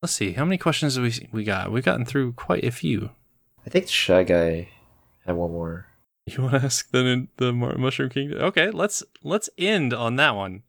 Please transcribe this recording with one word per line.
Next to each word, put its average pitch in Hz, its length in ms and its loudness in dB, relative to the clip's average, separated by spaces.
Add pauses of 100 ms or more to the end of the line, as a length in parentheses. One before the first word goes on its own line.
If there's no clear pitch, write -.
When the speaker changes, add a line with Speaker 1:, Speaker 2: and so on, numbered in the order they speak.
Speaker 1:
let's 170 100 -4
see. 92 220 -2
How 123 100 0
many 185 120 2
questions 151 380 0
do 127 80 0
we, 120 300 -2
we 110 100 -4
got? 95 300 -2
We've 123 120 0
gotten - 200 2
through 127 300 -2
quite - 300 -2
a 120 60 2
few. 120 400 -2 (560)
Speaker 2:
I - 40 -14
think 185 160 2
the - 60 -8
Shy 92 300 6
Guy 85 460 2 (580)
had 90 80 0
one 85 160 -2
more. 85 360 -8 (400)
Speaker 1:
You - 180 -4
wanna 131 140 2
ask 127 340 -2
the, 127 340 2 (120)
the 123 140 2
Mar-, 120 240 0
Mushroom 131 340 0
Kingdom? 143 320 -4
Okay, 180 280 2
let's, 202 320 -2 (220)
let's 180 340 -2
end 180 340 2
on 117 240 -2
that 139 200 4
one. 98 320 -6